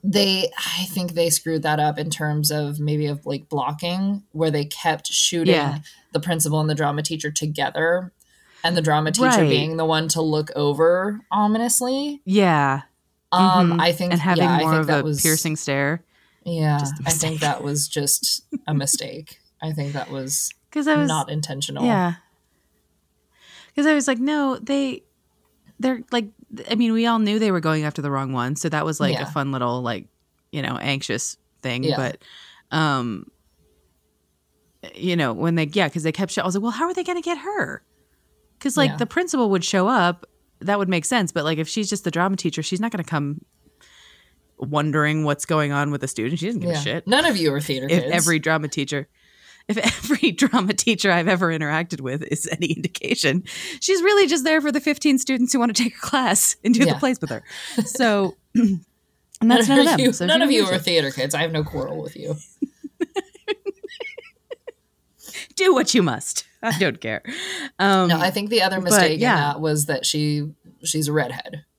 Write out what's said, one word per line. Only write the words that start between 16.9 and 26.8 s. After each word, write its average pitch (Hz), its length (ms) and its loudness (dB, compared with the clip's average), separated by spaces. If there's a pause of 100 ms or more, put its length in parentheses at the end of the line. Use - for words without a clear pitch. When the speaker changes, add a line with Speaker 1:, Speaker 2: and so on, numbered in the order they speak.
Speaker 2:
a - 60 -8
Speaker 1:
I 165 40 0
think 160 240 0
Speaker 2:
mistake. 151 60 -4
Speaker 1:
that 147 220 -2
was 143 240 -2
just - 580 -2 (220)
a 151 80 -2
Speaker 2:
<laughs> - 0 -
Speaker 1:
mistake. 139 680 -4 (200)
I 156 120 -6
think 143 200 -6
that 143 180 -8
was 135 400 -6 (200)
Speaker 2:
'Cause 294 180 -2
I 302 80 4
was 294 120 2
Speaker 1:
not 156 220 0
intentional. 143 540 -6
Speaker 2:
Yeah. 185 300 2 (1600)
'Cause 285 100 2
I 311 80 6
was 277 140 2
like, 262 100 0
No, 277 380 0
they, 277 480 -4 (760)
they're, 247 220 0 (100)
like, 240 140 0 (440)
I 226 60 0
mean, 226 160 4